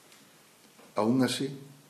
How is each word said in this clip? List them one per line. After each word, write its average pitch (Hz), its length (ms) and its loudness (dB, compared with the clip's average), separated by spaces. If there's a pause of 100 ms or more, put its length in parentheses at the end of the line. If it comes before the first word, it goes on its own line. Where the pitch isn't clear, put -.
(960)
Aún 120 280 2
así, - 240 -2 (420)